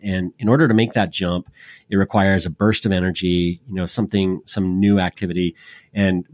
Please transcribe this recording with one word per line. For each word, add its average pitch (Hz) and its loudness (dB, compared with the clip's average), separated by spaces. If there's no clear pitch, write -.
And 92 -4
in 104 0
order 143 4
to 113 2
make 113 2
that 98 -2
jump, 87 -4
it 101 -2
requires 98 2
a 87 -6
burst 104 0
of 98 0
energy, 87 0
you 104 -14
know, 92 -4
something, 95 -2
some 95 -2
new 101 4
activity. 87 -2
And 92 0